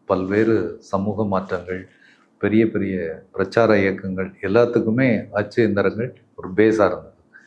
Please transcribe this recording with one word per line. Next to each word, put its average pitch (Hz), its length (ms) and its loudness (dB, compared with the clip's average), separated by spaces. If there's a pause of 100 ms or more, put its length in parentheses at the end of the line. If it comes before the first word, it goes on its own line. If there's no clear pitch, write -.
பல்வேறு 98 680 0
சமூக 101 460 -4
மாற்றங்கள், 92 560 -6 (600)
பெரிய 110 260 4
பெரிய 98 280 -4 (360)
பிரச்சார 107 480 2
இயக்கங்கள் 95 640 -2
எல்லாத்துக்குமே 113 880 2
அச்சு 101 300 -2
இயந்திரங்கள் 98 500 0 (240)
ஒரு - 200 -12
பேஸா 107 300 4
இருந்தது. - 340 -6 (280)